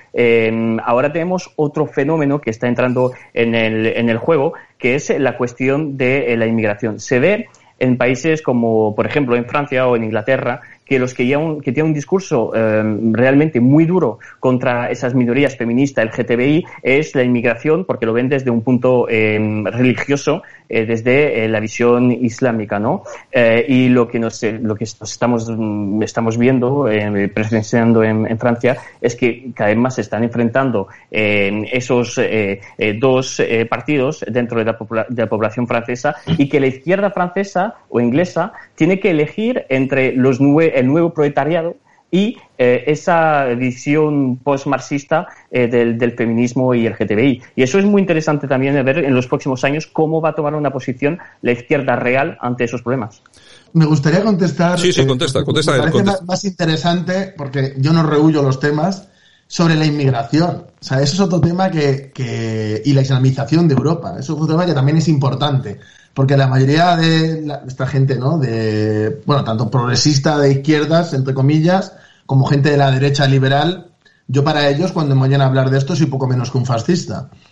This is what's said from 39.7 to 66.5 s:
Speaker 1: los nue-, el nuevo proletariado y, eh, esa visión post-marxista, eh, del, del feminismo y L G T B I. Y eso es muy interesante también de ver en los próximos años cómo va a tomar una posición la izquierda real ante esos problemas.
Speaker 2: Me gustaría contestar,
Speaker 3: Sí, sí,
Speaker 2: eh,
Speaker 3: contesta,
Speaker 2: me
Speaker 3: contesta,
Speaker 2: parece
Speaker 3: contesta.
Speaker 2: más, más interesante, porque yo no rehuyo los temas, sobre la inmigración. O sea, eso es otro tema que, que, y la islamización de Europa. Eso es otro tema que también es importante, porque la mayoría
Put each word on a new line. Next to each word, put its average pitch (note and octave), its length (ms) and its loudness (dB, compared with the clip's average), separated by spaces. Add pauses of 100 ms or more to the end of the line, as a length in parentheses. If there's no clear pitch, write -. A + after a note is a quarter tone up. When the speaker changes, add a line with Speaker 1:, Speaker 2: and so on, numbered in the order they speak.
Speaker 1:
los C3 240 2
nue-, D3 400 4
el B2+ 60 2
nuevo E3 260 2
proletariado D#3 640 -2 (340)
y, G3+ 280 0 (180)
eh, B2 300 2
esa D3+ 580 2 (100)
visión C3+ 840 0
post-marxista, C#3+ 880 -2 (240)
eh, B2 180 0
del, A#2 300 2
del A#2+ 140 0
feminismo B2 640 0
y A#2 120 2
L A2 100 -4
G G#2+ 100 -2
T G#2 80 -2
B G#2 140 2
I. C3 140 -2 (120)
Y B2+ 80 2
eso C3 160 2
es G3 60 2
muy G3+ 160 4
interesante D#3 480 0
también C3+ 260 0
de C#3+ 80 2
ver C3+ 220 0
en C3+ 100 2
los B2+ 120 2
próximos C#3 360 -4
años D3 240 -2
cómo D#3 360 0
va D#3+ 80 0
a D3+ 40 -6
tomar D3 200 -2
una D3 160 -2
posición C#3+ 480 -4 (240)
la A#2+ 100 0
izquierda C3 440 -2
real B2+ 440 -2
ante B2 240 -4
esos A#2 160 -6
problemas. A#2+ 420 -6 (520)
Speaker 2:
Me E3 100 6
gustaría D#3 380 2
contestar, F3 560 0
Speaker 3:
Sí, F3+ 120 0
sí, - 120 0
Speaker 2:
eh, C3+ 40 2
Speaker 3:
contesta, C3+ 340 -2
Speaker 2:
me C#3+ 40 -2
Speaker 3:
contesta, D3+ 280 0
Speaker 2:
parece D3 200 0
Speaker 3:
contesta. G3 300 0
Speaker 2:
más, E3+ 60 -16
más F#3 180 -4
interesante, F3 920 -4
porque C3+ 400 -4
yo C3+ 160 2
no E3 100 4
rehuyo D3+ 400 4
los C3 160 0
temas, D3 500 -2 (380)
sobre E3 280 0
la D#3 100 2
inmigración. D3 800 0 (160)
O - 40 -20
sea, C3+ 180 -2
eso C#3+ 120 0
es F#3 60 0
otro F3+ 200 2
tema F3+ 300 0
que, C#3+ 440 -2
que, A2 680 -4
y C#3 100 2
la C3+ 80 4
islamización C3 640 2
de C#3 60 4
Europa. A#2+ 440 -2
Eso C#3 140 -6
es D3 80 -4
otro D#3+ 60 -2
tema D#3+ 180 2
que F3 100 0
también C#3 220 2
es D#3+ 120 2
importante, C3+ 720 0 (340)
porque C3 220 2
la C3+ 100 4
mayoría C#3+ 500 2